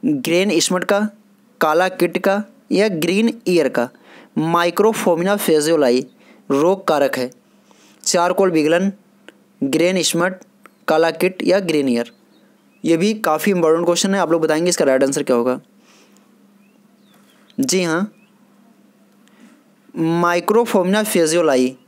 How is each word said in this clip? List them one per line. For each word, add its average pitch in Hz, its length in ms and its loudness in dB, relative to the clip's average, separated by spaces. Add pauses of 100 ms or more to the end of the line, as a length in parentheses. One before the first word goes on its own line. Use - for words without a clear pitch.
ग्रेन 165 580 0
स्मिट 180 240 -2
का, 208 240 0 (520)
काला 170 300 2
किट 180 280 -2
का 196 260 0 (280)
या 196 160 2
ग्रीन 208 600 -2
ईयर 165 220 2
का। 123 200 -4 (600)
Micropomena 180 920 0
fazioli 151 640 2 (460)
रोग 175 380 0
कारक 143 300 0
है 123 120 -6 (760)
चारकोल 180 460 0
विगलन, 170 420 2 (680)
ग्रेन 160 420 0
स्मिट, 185 380 -2 (480)
काला 160 240 2
किट 180 300 -4
या 185 200 2
ग्रीन 151 260 -2
ईयर। 120 240 -2 (720)
ये 165 120 2
भी 208 240 0
काफ़ी 156 320 0
important 170 340 2
question 175 280 0
है, 196 60 0
आप 160 120 0
लोग 165 100 0
बताएंगे 156 260 0
इसका 175 160 0
right 131 180 2
answer 139 200 -2
क्या 135 140 0
होगा। 127 240 -2 (2000)
जी 180 240 0
हाँ, 175 300 -2 (2000)
Micropomena 190 840 0
fazioli 156 680 2 (140)